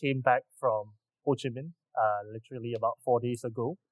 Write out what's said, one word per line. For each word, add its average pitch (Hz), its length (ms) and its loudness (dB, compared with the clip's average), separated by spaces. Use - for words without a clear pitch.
came 135 200 0
back 123 220 4
from 107 340 0
Ho 143 160 4
Chi 135 80 -4
Minh, 135 240 -10
uh, 107 220 2
literally 117 440 -8
about 113 180 0
four 120 140 6
days 120 240 -2
ago. 123 340 -4